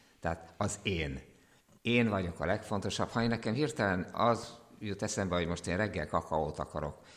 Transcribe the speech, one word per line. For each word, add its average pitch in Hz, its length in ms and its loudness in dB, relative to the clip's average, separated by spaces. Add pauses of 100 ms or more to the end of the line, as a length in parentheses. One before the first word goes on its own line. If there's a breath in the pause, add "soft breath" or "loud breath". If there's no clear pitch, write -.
(200 soft breath)
Tehát - 360 -4
az 104 260 -2
én. 78 380 -2 (640 soft breath)
Én 120 260 4
vagyok 95 320 0
a 78 60 -2
legfontosabb. 98 640 -2
Ha 117 140 0
én 117 60 2
nekem 113 260 0
hirtelen 104 580 2
az 113 420 2 (240)
jut 101 240 -4
eszembe, 98 340 0
hogy 85 100 2
most 87 200 -4
én 87 100 0
reggel 92 300 0
kakaót 78 520 0
akarok 76 400 -6 (180 soft breath)